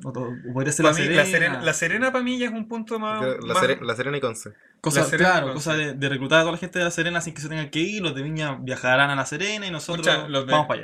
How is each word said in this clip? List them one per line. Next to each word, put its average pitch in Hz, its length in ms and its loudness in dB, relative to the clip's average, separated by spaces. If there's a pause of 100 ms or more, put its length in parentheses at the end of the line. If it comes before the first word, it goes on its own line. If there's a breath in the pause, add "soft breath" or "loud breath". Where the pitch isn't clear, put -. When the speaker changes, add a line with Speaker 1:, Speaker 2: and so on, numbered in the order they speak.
Speaker 1:
O 135 80 -8
to-, 123 80 -6 (280)
o 123 40 -6
podría 131 200 0
ser 160 120 2
Speaker 2:
pa' 151 80 8
Speaker 1:
La 160 60 0
Speaker 2:
mí, 143 80 2
La 156 180 4
Speaker 1:
Serena. - 20 2
Speaker 2:
Serena, 170 360 2
La 160 100 2
Serena 220 400 0
pa' 254 100 0
mí 247 160 -2
ya 240 80 -2
es 220 60 -6
un 220 160 -8
punto 226 320 -6
más, 214 200 -4 (220)
Speaker 3:
La 117 120 -2
Speaker 2:
más - 40 4
Speaker 3:
Sere-, 131 260 4
La 117 120 0
Serena 135 220 -2
y - 20 -4
Conce. 110 320 -4 (280 soft breath)
Speaker 1:
Cosa, 143 200 2
Speaker 2:
La - 60 4
Serena 160 220 4
y 185 40 6
Speaker 1:
claro, 151 160 2
Speaker 2:
Conce. 131 60 -4 (160)
Speaker 1:
cosa 156 60 2
de, 147 180 -2
de 139 140 -2
reclutar 135 300 4
a 165 40 8
toda 165 100 2
la 165 60 -6
gente 185 200 -6
de 175 60 2
La 175 80 0
Serena 170 280 -2
sin 160 140 -8
que 147 80 -12
se 156 60 -8
tengan 156 220 -6
que 151 100 -2
ir, 202 220 -2
los 151 120 -2
de 135 80 -6
Viña 151 380 -4
viajarán 127 500 2
a 139 60 0
La 131 100 0
Serena 202 400 -4
y 180 60 -6
nosotros 165 340 -6
Speaker 2:
Pucha, 151 220 2
los 135 180 -2
de 135 60 0
Speaker 1:
vamos 151 160 4
para 110 160 -2